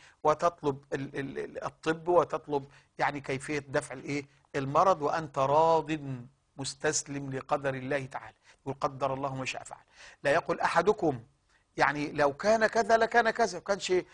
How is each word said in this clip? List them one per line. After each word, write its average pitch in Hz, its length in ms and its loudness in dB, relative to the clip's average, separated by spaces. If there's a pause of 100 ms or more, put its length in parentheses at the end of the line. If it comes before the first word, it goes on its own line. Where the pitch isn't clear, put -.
(240)
وتطلب 151 680 0
ال-، 139 260 -6
ال-، 139 200 -8
ال-، - 260 -8
الطب، 160 440 -6
وتطلب 151 560 2 (340)
يعني 143 220 -2
كيفية 139 380 -4
دفع 139 360 -6
الإيه؟ 139 320 -6 (300)
المرض، 151 460 2
وأنت 151 360 -2
راضٍ 151 520 4 (640)
مستسلم 139 760 -4
لقدر 139 420 -2
الله 131 320 -4
تعالى. - 300 -14 (260)
يقول: 135 180 -8
"قدر 135 340 -2
الله 135 200 -6
ما 131 100 -6
شاء - 200 -8
فعل". - 140 -16 (440)
لا 143 80 2
يقول 165 300 0
أحدكم 170 600 2 (560)
يعني: 147 360 2
"لو 143 200 2
كان 220 340 2
كذا 226 300 4
لكان 226 340 4
كذا"، 208 280 0
ما - 60 -16
كانش 190 280 -2 (220)